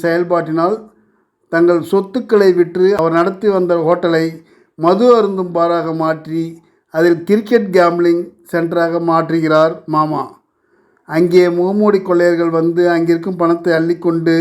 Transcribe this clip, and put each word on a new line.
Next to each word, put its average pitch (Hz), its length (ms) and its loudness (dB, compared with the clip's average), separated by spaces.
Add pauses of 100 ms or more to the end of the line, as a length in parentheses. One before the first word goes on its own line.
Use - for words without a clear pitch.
செயல்பாட்டினால் 170 760 -2 (760)
தங்கள் 170 260 2 (120)
சொத்துக்களை 196 580 0 (100)
விற்று 180 300 0 (100)
அவர் 165 200 0
நடத்தி 190 360 -2
வந்த 175 300 0
ஹோட்டலை 165 400 0 (600)
மது 196 220 2 (120)
அருந்தும் 190 360 -4
பாராக 170 460 -2
மாற்றி 160 420 -4 (520)
அதில் 170 300 2
கிரிக்கெட் 208 480 0
கேம்பிளிங் 175 500 2 (260)
சென்டராக 170 480 -2 (120)
மாற்றுகிறார் 160 640 2 (180)
மாமா. 156 280 0 (960)
அங்கே 180 280 4 (140)
முகமூடி 202 400 0 (100)
கொள்ளையர்கள் 175 480 2
வந்து 165 260 0 (120)
அங்கிருக்கும் 170 480 -2
பணத்தை 170 360 0
அள்ளிக்கொண்டு 165 640 -2